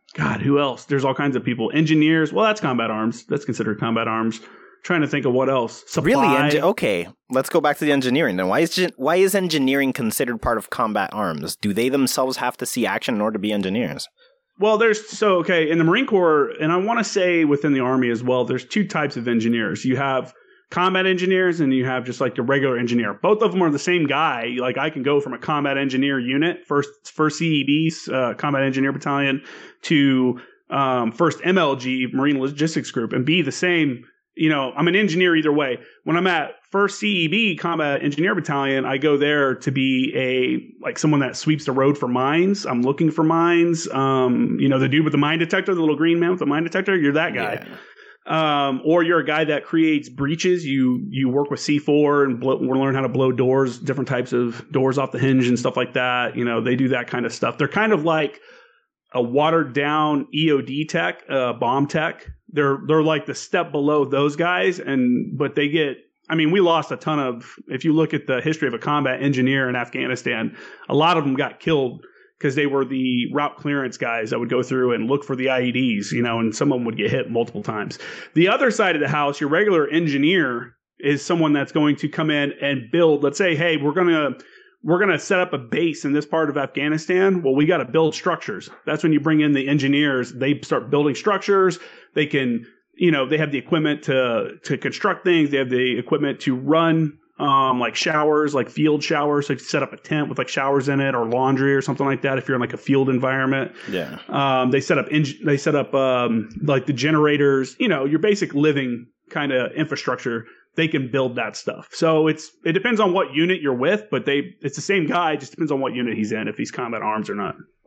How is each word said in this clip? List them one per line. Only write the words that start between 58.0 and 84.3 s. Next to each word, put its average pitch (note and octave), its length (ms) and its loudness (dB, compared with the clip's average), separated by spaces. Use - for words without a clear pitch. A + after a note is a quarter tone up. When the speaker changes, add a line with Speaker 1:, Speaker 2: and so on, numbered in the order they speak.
Speaker 1:
like D#3 340 0
a B2+ 80 0
watered C#3+ 520 0
down D3 600 0
E D#3 160 2
O C#3+ 120 4
D C3+ 240 -6
tech, E3+ 440 -4
uh, C3 220 0
bomb B2 360 0
tech. D#3+ 380 -4
They're, C#3 400 0
they're D#3 160 4
like D3+ 220 0
the B2+ 100 -8
step E3+ 380 -4
below D3 320 2
those C#3+ 320 0
guys. F3+ 420 0
And, B2+ 580 0
but C#3 180 -2
they D3 120 2
get, D3 300 0
I E3 60 -2
mean, D#3 160 2
we G3 100 4
lost E3 300 2
a C3 60 -4
ton D3+ 220 -2
of, B2+ 340 -6
if C3 160 -6
you D#3+ 100 2
look D#3 200 2
at D3 140 -4
the B2+ 120 0
history D3+ 300 -2
of A#2 40 -2
a A2+ 60 -6
combat C3+ 420 0
engineer C3+ 460 2
in B2 80 -2
Afghanistan, B2 800 -4
a - 80 -2
lot E3 220 4
of D3+ 80 0
them C3+ 100 0
got C3+ 240 -4
killed C3+ 460 -2
'cause C3+ 160 -2
they D3 100 2
were C#3 180 0
the B2+ 500 -2
route D3 240 -2
clearance C#3 400 -4
guys A#2 340 -4
that A#2 80 -2
would A#2 100 -6
go B2 140 0
through B2+ 300 0
and A2 140 -2
look C#3+ 160 -2
for C#3 120 -6
the B2+ 120 -4
I B2+ 140 0
E B2 100 0
Ds, A#2+ 400 -2
you A#2 120 0
know, A#2 160 -2
and A2+ 160 -2
some C#3 160 2
of C3 80 0
them A#2+ 60 -4
would A2+ 120 -6
get G#2 140 -2
hit C3+ 180 -2
multiple A#2 320 -4
times. G#2 380 -8
The E3+ 140 4
other B3+ 240 2
side G3 240 2
of D3+ 60 -2
the C#3+ 60 0
house, C#3+ 320 -2
your D3+ 100 -2
regular E3+ 400 2
engineer C#3+ 840 0
is C#3+ 240 -2
someone E3 300 2
that's C#3 180 0
going D3 260 2
to D3+ 120 -4
come D#3 220 -2
in C#3+ 280 0
and C3+ 320 -4
build, D#3+ 300 4
let's C#3+ 160 0
say, F3+ 180 2
"Hey, D#3+ 220 0
we're C#3+ 160 0
gonna, E3 380 2